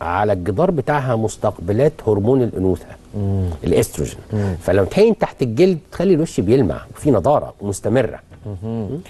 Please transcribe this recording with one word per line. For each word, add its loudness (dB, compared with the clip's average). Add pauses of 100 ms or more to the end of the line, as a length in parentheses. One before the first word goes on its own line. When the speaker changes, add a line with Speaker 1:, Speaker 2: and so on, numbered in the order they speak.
Speaker 1:
على 0
الجدار 0
بتاعها 0
مستقبلات 0 (140)
هرمون 2
الانوثه، 0 (300)
Speaker 2:
مم. -2 (200)
Speaker 1:
الاستروجين، 0 (140)
Speaker 2:
مم. -2
Speaker 1:
فلو 2
اتحقن 2
تحت -4
الجلد 2 (140)
تخلي 2
الوش 0
بيلمع 2 (160)
وفي 0
نضاره 2
مستمره. -2 (260)
Speaker 2:
مهم. -8